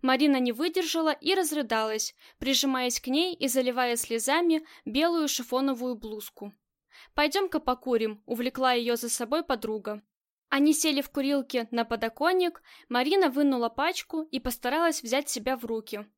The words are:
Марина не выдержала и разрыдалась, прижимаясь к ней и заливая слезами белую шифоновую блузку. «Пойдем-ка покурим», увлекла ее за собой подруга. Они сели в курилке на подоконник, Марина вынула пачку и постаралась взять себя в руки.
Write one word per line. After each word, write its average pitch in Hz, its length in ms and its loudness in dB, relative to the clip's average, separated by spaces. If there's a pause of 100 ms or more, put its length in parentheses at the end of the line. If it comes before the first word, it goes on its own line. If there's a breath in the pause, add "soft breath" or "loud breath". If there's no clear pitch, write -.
Марина 262 380 4
не 247 120 2
выдержала 320 600 0
и - 220 0
разрыдалась, 226 800 -2 (240 soft breath)
прижимаясь 254 600 0
к - 80 -10
ней 330 260 0
и - 140 -4
заливая 247 480 0
слезами 311 680 0 (200 loud breath)
белую 311 420 2
шифоновую 254 680 -2
блузку. 214 580 -12 (600 loud breath)
«Пойдем-ка 302 460 0
покурим», 233 680 0
увлекла 247 480 0
ее 240 220 0
за 233 140 -6
собой 247 340 -2
подруга. 214 580 -4 (480)
Они 285 240 4
сели 302 280 2
в - 80 -6
курилке 269 600 -2
на 233 140 0
подоконник, 320 760 0 (260 loud breath)
Марина 302 420 2
вынула 262 400 2
пачку 311 520 -4 (100)
и 262 80 -4
постаралась 302 640 -2
взять 262 260 -2
себя 254 280 -4
в 240 80 -12
руки. 220 400 -8 (120)